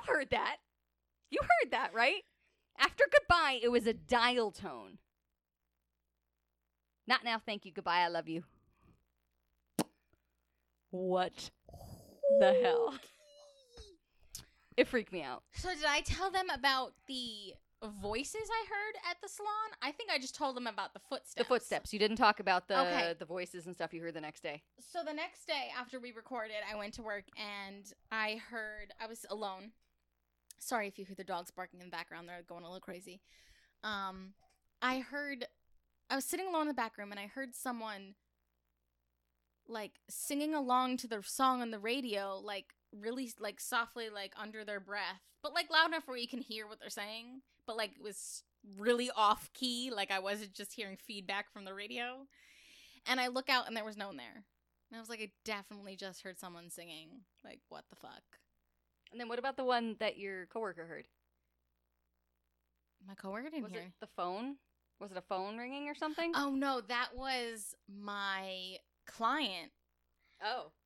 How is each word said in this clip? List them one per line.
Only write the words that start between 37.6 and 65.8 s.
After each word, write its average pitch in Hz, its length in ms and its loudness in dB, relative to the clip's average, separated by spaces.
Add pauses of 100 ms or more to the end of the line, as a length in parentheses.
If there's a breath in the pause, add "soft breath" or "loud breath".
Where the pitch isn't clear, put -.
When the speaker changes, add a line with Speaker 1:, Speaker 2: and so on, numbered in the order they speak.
Speaker 2:
like, 220 320 -8 (100)
singing 294 460 -2
along 254 440 2
to 247 100 -8
the 214 160 -4
song 262 380 4
on 240 100 -4
the 208 80 -8
radio, 202 600 -2
like, 202 320 -8 (180)
really, 226 460 -6
like, 202 220 -6
softly, 233 500 -2
like, 196 260 -8
under 214 280 -10
their 202 160 -4
breath, 190 400 -6 (220)
but, 302 120 -4
like, 349 160 2
loud 320 180 8
enough 320 180 -2
where 254 100 -6
you 240 120 -4
can 254 120 -6
hear 220 260 -8
what 214 140 -14
they're - 100 -12
saying, 226 520 -10 (240)
but, 220 100 -6
like, 214 160 -2
it - 100 -20
was - 420 -10 (340)
really 240 380 4
off 214 380 6
key, 247 360 -2
like, 202 200 0
I 196 100 2
wasn't 202 340 -4
just - 200 -10
hearing 196 220 -8
feedback 202 560 -6
from 202 120 -14
the 190 100 -10
radio. 240 520 -6 (800 soft breath)
And 254 140 4
I 254 80 4
look 254 200 -2
out, 262 180 6
and 226 100 -4
there 214 80 -2
was 214 120 -8
no 202 120 -4
one 170 80 -10
there. 127 280 -12 (460)
And 226 60 -14
I 226 40 -12
was 220 80 -16
like, 226 120 -6
"I 208 120 -8 (120)
definitely 202 520 -8
just 185 260 -10
heard 185 160 -12
someone 175 320 -14
singing. 165 520 -14 (200)
Like, - 260 -18
what - 220 -16
the - 60 -20
fuck?" - 260 -18 (880)
Speaker 1:
And 233 100 -12
then 240 80 -8
what 240 120 -4
about 262 160 -2
the 269 80 -2
one 233 340 2
that 214 200 -2
your 190 280 -8
coworker 175 400 -6
heard? 147 220 -12 (2000)
Speaker 2:
My 196 80 -14
coworker 208 360 -6
didn't 302 140 -4
Speaker 1:
Was 185 80 -8
Speaker 2:
hear. 220 100 -6
Speaker 1:
it 185 180 -14
the 208 60 -12
phone? 214 500 -4 (440)
Was 196 100 -10
it 185 60 -6
a 180 60 -6
phone 196 360 -2
ringing 277 300 -6